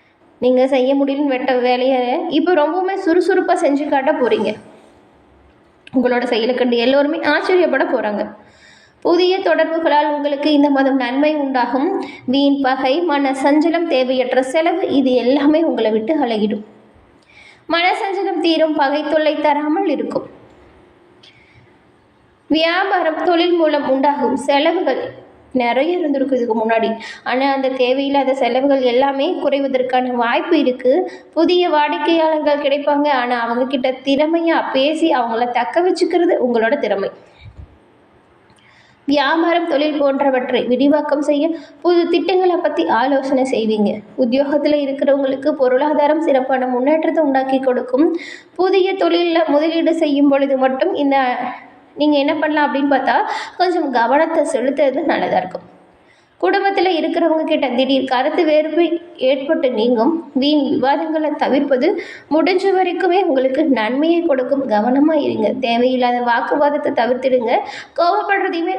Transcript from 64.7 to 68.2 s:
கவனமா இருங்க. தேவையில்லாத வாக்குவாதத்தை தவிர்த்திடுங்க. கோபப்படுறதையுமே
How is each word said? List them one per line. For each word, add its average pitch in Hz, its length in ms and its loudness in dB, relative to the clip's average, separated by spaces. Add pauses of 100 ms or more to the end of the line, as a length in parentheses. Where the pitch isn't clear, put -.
கவனமா 262 420 2 (120)
இருங்க. 220 220 -2 (180)
தேவையில்லாத 247 520 0 (120)
வாக்குவாதத்தை 285 680 0
தவிர்த்திடுங்க. 247 540 0 (460)
கோபப்படுறதையுமே 381 800 0